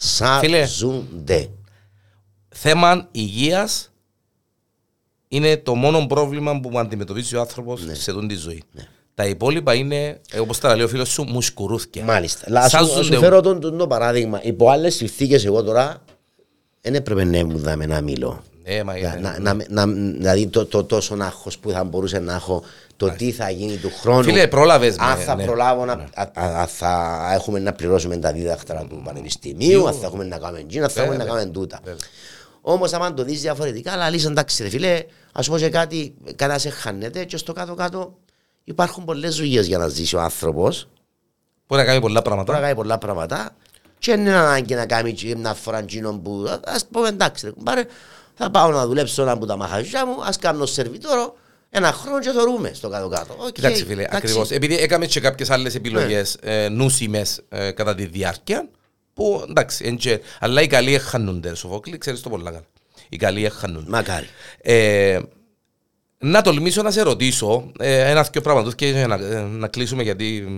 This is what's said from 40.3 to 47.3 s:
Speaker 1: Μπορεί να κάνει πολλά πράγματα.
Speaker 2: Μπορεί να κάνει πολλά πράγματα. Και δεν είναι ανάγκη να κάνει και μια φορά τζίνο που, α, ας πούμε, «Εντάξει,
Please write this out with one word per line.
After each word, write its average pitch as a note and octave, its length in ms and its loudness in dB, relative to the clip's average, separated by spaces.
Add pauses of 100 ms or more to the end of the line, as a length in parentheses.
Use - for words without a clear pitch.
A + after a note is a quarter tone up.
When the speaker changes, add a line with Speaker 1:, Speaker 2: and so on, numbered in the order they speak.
Speaker 1:
Μπορεί C#3 160 2
να A#2 60 2
κάνει C3 120 4
πολλά A2+ 220 2
πράγματα. G2 300 -2
Speaker 2:
Μπορεί D3+ 100 0
να C#3+ 60 0
κάνει C3+ 120 0
πολλά A2 180 -2
πράγματα. G2+ 580 -6 (420)
Και - 120 -2
δεν G#3 100 4
είναι G3+ 140 4
ανάγκη C#3 400 4
να A#2 120 -2
κάνει A#2 260 0
και A2+ 240 -6
μια A2+ 180 -4
φορά A2 300 -6
τζίνο G#2+ 380 -8
που, G2+ 260 -8
α, - 120 -6 (140)
ας A#3+ 160 -2
πούμε, A3+ 180 0
«Εντάξει, F#3+ 360 -2